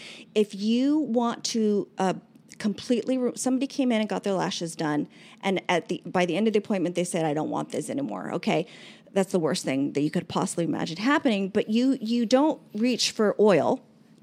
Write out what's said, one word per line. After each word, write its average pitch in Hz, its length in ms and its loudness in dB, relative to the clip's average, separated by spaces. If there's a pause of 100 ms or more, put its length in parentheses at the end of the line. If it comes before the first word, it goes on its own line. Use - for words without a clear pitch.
(360)
If 214 180 2
you 240 460 0
want 240 460 -2
to, 208 420 0 (100)
uh, 190 160 2 (460)
completely, 240 580 -2
re-, 247 180 0
somebody 254 300 -2
came 262 260 0
in 220 100 2
and 214 80 -2
got 185 140 -4
their 202 100 0
lashes 170 420 -2
done, 151 320 -2 (340)
and 190 260 -2
at 240 200 0
the, - 180 -6
by 180 220 0
the 165 100 0
end 214 80 2
of 220 80 2
the 214 60 4
appointment, 185 340 -2
they 175 120 0
said, 170 200 -2
"I 151 80 0
don't 151 160 -2
want 151 200 -4
this 165 200 -6
anymore," 110 440 -6
okay? 175 340 0 (460)
That's 190 180 0
the 185 80 2
worst 147 260 0
thing 139 280 0
that 143 80 0
you 151 100 0
could 170 160 -4
possibly 175 380 -2
imagine 165 320 -4
happening, 220 520 0
but 208 200 -2
you, 240 320 2
you 233 260 0
don't 269 320 4 (160)
reach 226 360 0
for 208 280 2
oil 196 420 6 (420)